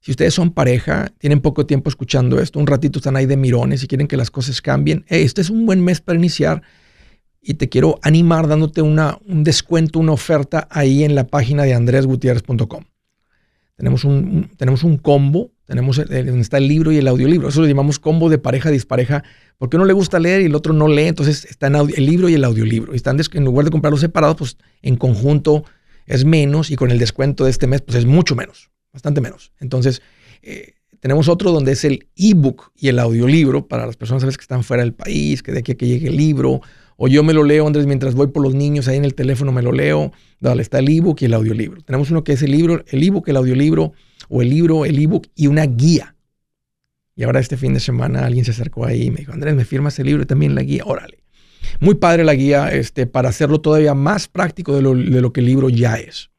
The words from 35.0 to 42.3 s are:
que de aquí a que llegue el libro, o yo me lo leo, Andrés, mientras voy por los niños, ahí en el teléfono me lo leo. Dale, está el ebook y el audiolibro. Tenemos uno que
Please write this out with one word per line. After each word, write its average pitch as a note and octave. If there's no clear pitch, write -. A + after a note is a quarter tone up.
que -
de -
aquí A#2+
a -
que -
llegue B2
el B2+
libro, C3
o C3
yo D3
me D#3+
lo D#3
leo, D3+
Andrés, D3
mientras C3+
voy C#3+
por C#3+
los C3+
niños, C#3+
ahí C3
en C#3+
el C#3
teléfono C3+
me B2+
lo B2
leo. D3
Dale, B2
está B2
el C3
ebook D#3+
y -
el A#2
audiolibro. A2
Tenemos C3+
uno D#3+
que -